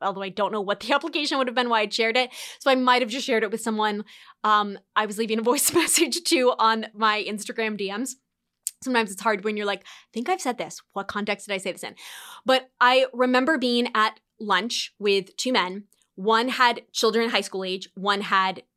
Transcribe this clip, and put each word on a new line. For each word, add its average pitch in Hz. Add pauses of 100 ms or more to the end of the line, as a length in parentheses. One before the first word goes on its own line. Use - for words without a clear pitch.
although 196
I 196
don't 190
know 214
what 202
the 226
<laughs> -
application 294
would 254
have 240
been, 247
why 226
I'd 208
shared 226
it. 254 (280)
So 277
I 262
might 254
have 220
just 247
shared 226
it 202
with 220
someone, 214 (380)
um, 208 (180)
I 214
was 202
leaving 220
a 226
voice 247
<laughs> -
message 320
to 254
on 220
my 214
Instagram 214
D 196
Ms. 262 (680)
Sometimes 226
it's -
hard 208
when 214
you're 208
like, 196
"I -
think 233
I've 370
said 247
this. 165 (140)
What 196
context 202
did 202
I 190
say 185
this -
in?" - (520)
But 254 (100)
I 262
remember 254
being 240
at 220 (180)
lunch 208
with 196
two 254
men. 196 (300)
One 220
had 247 (100)
children 226
high 226
school 190
age, 185
one 202
had 190 (140)